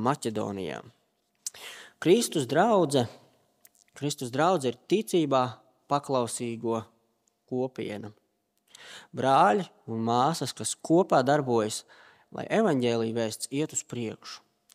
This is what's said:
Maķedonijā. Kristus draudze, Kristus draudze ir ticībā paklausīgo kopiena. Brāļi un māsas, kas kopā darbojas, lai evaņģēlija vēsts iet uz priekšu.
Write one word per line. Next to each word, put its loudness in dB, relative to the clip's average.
Maķedonijā. -4
Kristus 2
draudze, 2
Kristus -6
draudze 0
ir -6
ticībā 2
paklausīgo -2
kopiena. -6
Brāļi 4
un -4
māsas, 0
kas -8
kopā 4
darbojas, 0
lai -10
evaņģēlija 0
vēsts -4
iet -4
uz -4
priekšu. -10